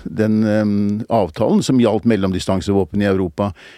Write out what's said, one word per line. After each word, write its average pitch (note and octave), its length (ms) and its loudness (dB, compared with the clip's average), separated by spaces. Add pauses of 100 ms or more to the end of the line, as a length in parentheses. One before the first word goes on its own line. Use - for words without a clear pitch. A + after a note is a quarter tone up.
den, G#2+ 400 0
eh, G#2 640 0
avtalen A2+ 540 0
som C3 180 2
gjaldt A2 240 2
mellomdistansevåpen G2 1000 0
i G2+ 60 2
Europa. F#2+ 440 -2 (260)